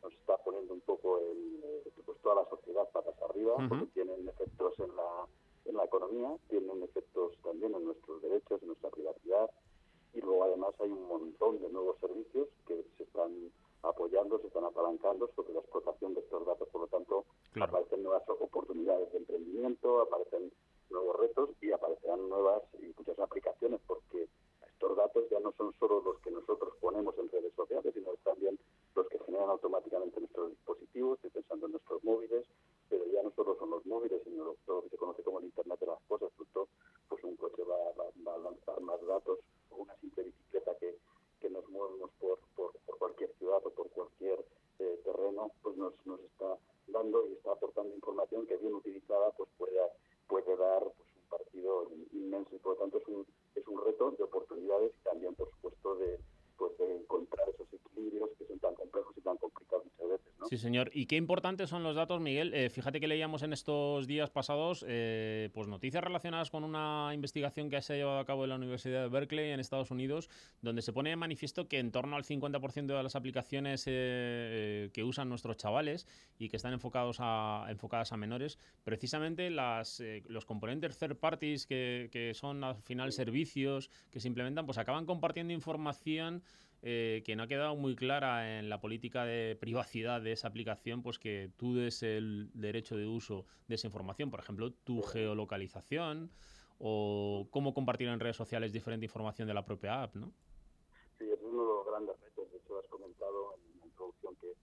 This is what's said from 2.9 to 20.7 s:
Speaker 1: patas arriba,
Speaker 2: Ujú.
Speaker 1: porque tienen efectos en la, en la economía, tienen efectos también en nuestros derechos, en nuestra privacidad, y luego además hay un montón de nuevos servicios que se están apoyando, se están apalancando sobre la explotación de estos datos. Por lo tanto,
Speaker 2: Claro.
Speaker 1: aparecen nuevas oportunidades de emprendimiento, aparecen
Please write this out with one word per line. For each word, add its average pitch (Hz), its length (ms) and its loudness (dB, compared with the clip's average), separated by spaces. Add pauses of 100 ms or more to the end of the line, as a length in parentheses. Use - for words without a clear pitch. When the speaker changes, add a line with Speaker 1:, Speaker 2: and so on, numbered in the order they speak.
Speaker 1:
patas 85 220 -2 (140)
arriba, 113 260 4
Speaker 2:
Ujú. 131 120 2
Speaker 1:
porque 127 200 0
tienen 92 420 -2
efectos 90 500 0
en 90 160 -4
la, 87 320 -2 (380)
en 113 100 -4
la 104 80 4
economía, 113 540 0 (100)
tienen 95 360 0
efectos 87 500 -2 (100)
también 90 320 -2
en 87 80 -2
nuestros 80 380 -6
derechos, 98 400 0
en 85 80 -10
nuestra 80 220 -6
privacidad, 87 600 2 (600)
y 117 80 -4
luego 92 240 8
además 95 340 4
hay 104 100 2
un 95 200 -4
montón 85 520 2
de 87 80 -2
nuevos 92 300 0
servicios 120 480 -2 (180)
que 85 200 -4 (120)
se 85 60 -10
están 85 480 -2 (320)
apoyando, 95 560 4
se 104 80 -6
están 85 160 0
apalancando 85 720 2
sobre 85 180 -4
la 82 60 0
explotación - 540 -2
de 90 80 -2
estos 85 240 -4
datos. 87 240 0
Por 85 120 -4
lo 82 60 -2
tanto, 92 380 2 (260)
Speaker 2:
Claro. - 180 0
Speaker 1:
aparecen 92 340 0
nuevas 95 260 2
oportunidades 90 840 0
de 90 60 -2
emprendimiento, 117 840 2
aparecen 92 520 0 (360)